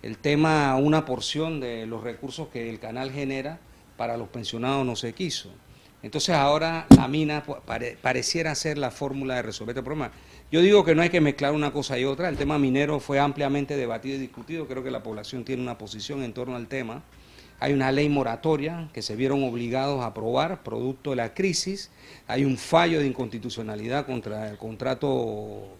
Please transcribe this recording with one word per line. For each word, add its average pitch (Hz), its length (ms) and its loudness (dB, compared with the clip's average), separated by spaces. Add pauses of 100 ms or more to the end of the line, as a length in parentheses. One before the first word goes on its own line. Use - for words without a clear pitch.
El 110 160 -8
tema, 147 560 4
una 151 300 4
porción 147 540 -4
de 117 280 -6
los 113 160 -8
recursos 127 460 -10
que 117 200 -8
el 110 100 -10
canal 127 320 -8
genera 139 480 -6 (380)
para 117 180 -4
los 113 140 -8
pensionados 123 560 -2
no 120 100 -2
se 113 180 -6
quiso. 151 360 -6 (520)
Entonces 147 340 0
ahora 156 500 4 (100)
la 123 140 2
mina 151 340 0
pa-, - 160 -10
pare-, 113 420 -6
pareciera 135 540 0
ser 151 220 -4
la 131 140 -2
fórmula 135 440 -4
de 123 60 -2
resolver 110 340 -8
este 131 80 -6
problema. 135 280 -6 (420)
Yo 165 80 6
digo 196 240 10
que 160 100 8
no 165 60 6
hay 170 80 4
que 175 100 4
mezclar 143 320 4
una 147 220 0
cosa 135 260 -2
y 131 60 2
otra. 143 240 -2
El 147 80 -4
tema 147 200 0
minero 143 440 2
fue 139 180 2
ampliamente 143 560 0
debatido 123 400 -4
y 135 40 -6
discutido. 135 480 -8
Creo 127 180 -8
que 131 60 -4
la 113 120 -6
población 110 400 -10
tiene 127 200 -4
una 120 140 -6
posición 110 460 -8
en - 80 -6
torno 127 240 -6
al 117 120 -10
tema. 123 360 -8 (560)
Hay 139 140 2
una 135 180 4
ley 147 160 4
moratoria 147 840 0
que 113 80 -10
se 104 160 -6
vieron 135 260 2
obligados 127 580 0
a 120 40 -2
aprobar, 120 580 -2
producto 127 460 -4
de 131 80 0
la 117 160 -2
crisis. 190 580 -2 (340)
Hay 127 200 0
un 131 120 2
fallo 165 440 4
de 139 60 2
inconstitucionalidad 117 1000 -4
contra 110 440 -6
el 104 80 -12
contrato 110 1120 -4 (120)